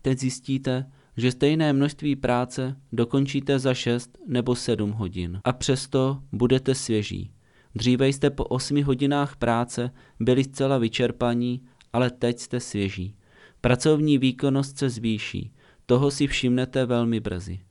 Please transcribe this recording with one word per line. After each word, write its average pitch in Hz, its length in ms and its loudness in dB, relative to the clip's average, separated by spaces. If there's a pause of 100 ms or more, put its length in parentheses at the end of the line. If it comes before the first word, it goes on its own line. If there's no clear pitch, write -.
Teď 131 160 0
zjistíte, 131 720 -4 (260)
že 123 140 2
stejné 151 420 2
množství 143 440 0
práce 127 600 -2 (160)
dokončíte 139 680 0
za 131 160 2
šest 120 520 -4
nebo 123 280 0
sedm 107 360 0
hodin. 92 540 -6
A 123 80 0
přesto 135 720 -2 (100)
budete 131 420 2
svěží. 101 560 -4 (440)
Dříve 123 340 2
jste 139 220 0
po 135 140 -6
osmi 143 380 0
hodinách 139 540 0
práce 120 540 -2 (300)
byli 123 240 4
zcela 135 340 0
vyčerpaní, 120 840 0 (300)
ale 120 180 2
teď 120 280 -2
jste - 220 -6
svěží. 98 560 -4 (440)
Pracovní 147 580 4
výkonnost 139 600 0
se 139 120 0
zvýší. 107 640 -4 (340)
Toho 135 240 4
si 139 160 0
všimnete 127 600 0
velmi 117 340 0
brzy. 92 400 -8 (100)